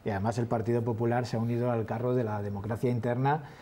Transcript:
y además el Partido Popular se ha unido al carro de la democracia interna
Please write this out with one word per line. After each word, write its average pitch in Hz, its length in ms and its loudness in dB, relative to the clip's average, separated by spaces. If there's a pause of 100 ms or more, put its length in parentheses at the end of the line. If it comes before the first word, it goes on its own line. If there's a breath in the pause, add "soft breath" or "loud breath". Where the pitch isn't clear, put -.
y 113 60 -2
además 107 300 0
el 117 80 2
Partido 117 340 2
Popular 117 460 0
se 117 100 -2
ha - 20 0
unido 120 300 0
al 113 160 0
carro 120 300 -2
de 123 80 2
la 107 180 -2
democracia 101 480 -2
interna 131 540 2 (180 loud breath)